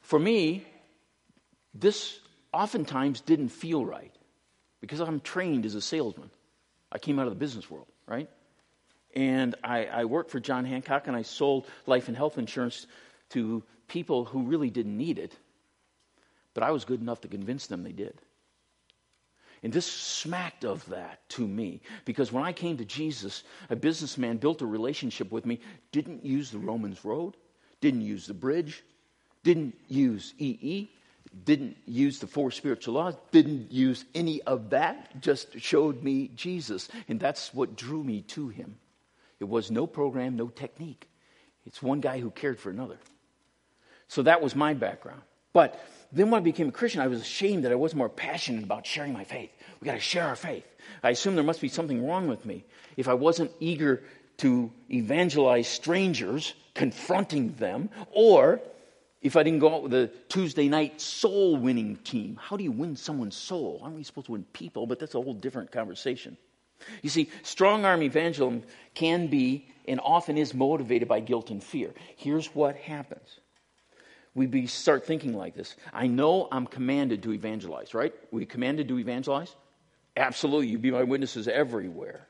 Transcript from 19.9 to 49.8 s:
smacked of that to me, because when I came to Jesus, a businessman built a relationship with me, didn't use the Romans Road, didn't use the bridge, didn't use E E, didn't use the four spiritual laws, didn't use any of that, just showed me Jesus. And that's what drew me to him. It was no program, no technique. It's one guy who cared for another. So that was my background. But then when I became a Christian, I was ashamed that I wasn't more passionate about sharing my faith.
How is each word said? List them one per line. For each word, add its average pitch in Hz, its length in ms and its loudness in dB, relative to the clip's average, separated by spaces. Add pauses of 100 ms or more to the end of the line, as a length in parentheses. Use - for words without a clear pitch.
smacked - 760 -8
of 101 260 -6
that 90 400 -12
to 117 180 -4
me, 98 320 -6 (240)
because 120 260 -2
when 131 140 -2
I 180 80 -4
came 165 240 -4
to 117 80 -8
Jesus, 127 580 -8 (280)
a 120 40 -2
businessman 127 640 -2
built 147 240 0
a 131 60 -4
relationship 113 680 -4
with 110 140 -6
me, 117 140 -4 (300)
didn't 151 340 -4
use 139 260 -2
the 104 80 -8
Romans 104 440 -6
Road, 156 360 -6 (420)
didn't 131 220 2
use 104 240 -6
the 98 80 -10
bridge, 151 500 -4 (580)
didn't 165 320 4 (140)
use 127 500 0
E 135 220 -4
E, 196 300 -6 (540)
didn't 139 320 2 (100)
use 135 320 2
the 160 80 -8
four 143 240 -2
spiritual 120 440 -4
laws, 165 200 0 (180)
didn't 135 400 6
use 127 320 2 (100)
any 160 280 -2
of 120 280 -2
that, 160 500 0
just 135 400 -2
showed 147 420 2
me 135 340 -2
Jesus. 156 520 -6 (200)
And 113 100 -2
that's 139 340 -4
what 120 220 -2
drew 135 300 -8
me 107 240 -4
to 147 200 -8
him. 104 280 -14 (640)
It 101 40 -6
was 110 260 -2
no 113 160 0
program, 131 500 -2
no 117 120 -4
technique. 143 600 -14 (580)
It's - 160 -16
one 139 180 0
guy 131 200 -2
who 113 100 -6
cared 131 300 -6
for 101 100 -8
another. 104 280 -10 (1120)
So - 140 0
that 165 180 8
was 143 140 0
my 151 200 2
background. - 480 -6 (300)
But 156 260 6 (320)
then 190 200 4
when 226 100 6
I 170 40 -4
became 160 260 2
a - 20 -12
Christian, 214 280 -2
I 131 60 2
was 123 140 0
ashamed 190 440 0
that 123 80 2
I 123 40 4
wasn't 160 220 0
more 120 100 2
passionate 123 560 -6
about 101 220 -4
sharing 143 260 -6
my 98 120 -8
faith. - 260 -12 (340)